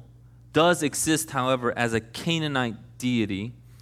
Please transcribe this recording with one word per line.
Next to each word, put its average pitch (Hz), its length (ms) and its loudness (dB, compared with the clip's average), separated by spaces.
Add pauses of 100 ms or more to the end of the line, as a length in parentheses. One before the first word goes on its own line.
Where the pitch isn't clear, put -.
(520)
does 165 300 4
exist, 151 500 0
however, 127 460 0
as 117 160 0
a 113 60 2
Canaanite 139 960 -4
deity, 113 560 -2 (280)